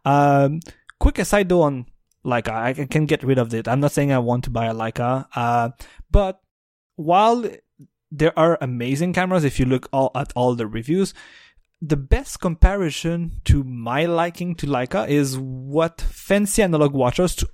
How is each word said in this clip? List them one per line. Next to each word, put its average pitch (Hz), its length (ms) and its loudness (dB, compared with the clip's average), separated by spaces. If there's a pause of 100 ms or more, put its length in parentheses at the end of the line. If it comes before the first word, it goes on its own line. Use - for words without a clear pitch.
Um, 143 560 4 (380)
quick - 200 2
aside 196 300 2
though 175 140 4
on 135 240 -2 (360)
Leica, 120 280 -2
I 117 220 -2 (120)
can 151 220 0
get 151 160 0
rid 127 160 2
of 120 140 -2
it. 113 140 -4
I'm 127 140 0
not 143 100 2
saying 143 220 0
I 127 60 2
want 120 260 -2
to 127 60 -6
buy 113 160 -2
a 113 80 -4
Leica, 120 500 -4 (100)
uh, 120 360 0 (400)
but 190 280 2 (560)
while 208 500 2 (640)
there 156 300 0
are 165 220 4
amazing 135 500 -2
cameras, 180 320 0
if 135 160 -2
you 131 60 4
look 127 260 -2
all, 135 240 0
at 131 200 -6
all 123 200 2
the 117 120 -4
reviews, 131 460 -2 (680)
the 151 140 0
best 175 460 0
comparison 170 1040 0
to 143 180 4
my 123 420 -4
liking 170 480 -2
to 151 140 -8
Leica 139 400 -2
is 139 300 0
what 135 640 -4
fancy - 600 0
analog 151 320 2
watches 135 440 0
to, - 160 -4